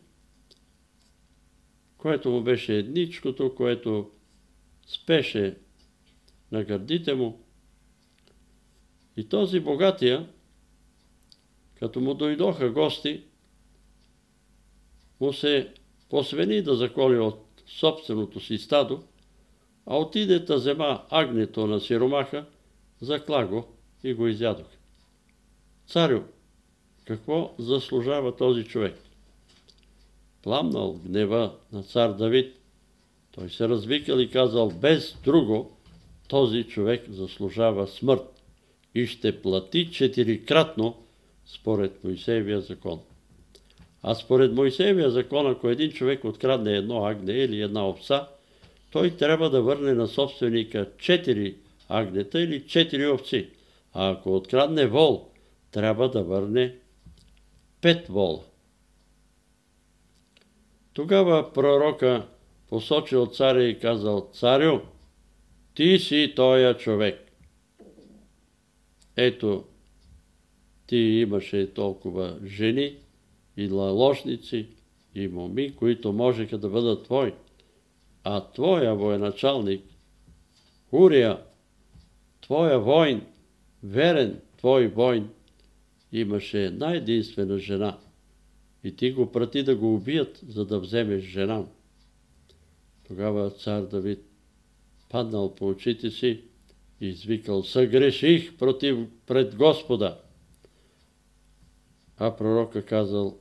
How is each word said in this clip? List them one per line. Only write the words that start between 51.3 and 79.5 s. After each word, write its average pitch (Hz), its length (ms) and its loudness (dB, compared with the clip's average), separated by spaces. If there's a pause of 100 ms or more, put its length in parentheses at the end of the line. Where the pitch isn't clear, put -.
агнета 101 520 -2
или 156 260 -4
четири 147 400 2
овци. 131 420 -2 (440)
А 95 180 0
ако 95 260 -2
открадне 139 500 2
вол, 127 420 2 (420)
трябва 110 400 0
да 110 120 -2
върне 104 540 -2 (1040)
пет 170 280 2
вола. 90 360 -2 (2500)
Тогава 170 600 2
пророка 139 760 4 (400)
посочил 131 580 0
царя 127 380 4
и 117 140 0
казал: 104 540 -2
"Царю, 139 460 4 (960)
ти 175 240 6
си 147 380 0
тоя 131 400 6
човек. 107 560 -2 (1800)
Ето, 117 480 0 (1200)
ти 123 100 0
имаше 104 800 0
толкова 92 720 -6
жени 117 520 -2 (600)
и 101 120 -4
наложници, 113 1000 0 (460)
и 98 140 -6
моми, 95 480 -6
които 113 360 0
можеха 110 460 -2
да 101 100 -6
бъдат 113 360 -2
твои. 123 280 -2 (920)
А 98 280 -6
твоя 143 420 2
военачалник, 104 880 -2 (1080)